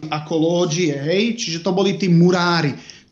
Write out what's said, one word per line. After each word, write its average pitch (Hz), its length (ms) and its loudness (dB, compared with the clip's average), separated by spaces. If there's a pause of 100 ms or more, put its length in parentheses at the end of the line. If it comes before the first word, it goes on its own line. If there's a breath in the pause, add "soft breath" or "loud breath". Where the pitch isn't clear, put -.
(140)
ako 156 240 -6
lóžie, 170 560 0
hej? 180 400 -2
Čiže 165 320 -8
to 185 80 0
boli 190 240 0
tí 202 80 -2
murári. 170 720 2 (340 loud breath)